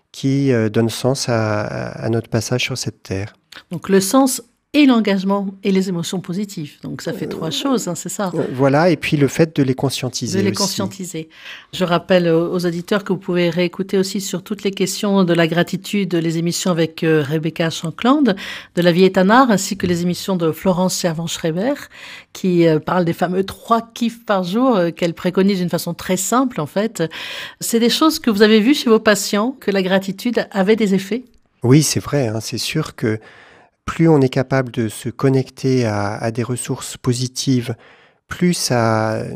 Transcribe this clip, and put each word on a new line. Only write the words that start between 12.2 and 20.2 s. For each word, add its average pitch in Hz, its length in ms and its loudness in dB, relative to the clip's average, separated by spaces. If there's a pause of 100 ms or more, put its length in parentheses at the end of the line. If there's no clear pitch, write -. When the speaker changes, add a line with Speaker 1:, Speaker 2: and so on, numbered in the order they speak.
Speaker 2:
aux, 170 260 2
aux 175 120 -2
auditeurs 175 360 -2
que 202 100 -4
vous 175 60 0
pouvez 175 320 0
réécouter 180 480 -2
aussi 196 220 -2
sur 185 240 -6
toutes 208 180 -8
les 202 80 0
questions 196 540 0
de 170 100 2
la 170 140 4
gratitude, 175 680 -2
les 165 240 0
émissions 170 320 -2
avec, 160 320 -2
euh, 160 180 4
Rebecca 160 480 -2
Shankland 226 680 0 (400)
de 180 40 2
La 175 120 4
Vie 175 100 4
est 190 160 4
un 185 100 4
art, 247 220 6
ainsi 190 260 0
que 185 120 -2
les 175 140 0
émissions 180 340 -2